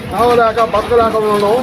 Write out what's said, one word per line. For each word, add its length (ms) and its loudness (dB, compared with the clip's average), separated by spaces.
తాగలేక, 460 2
బతకలేక 420 0
ఉన్నాం. 460 0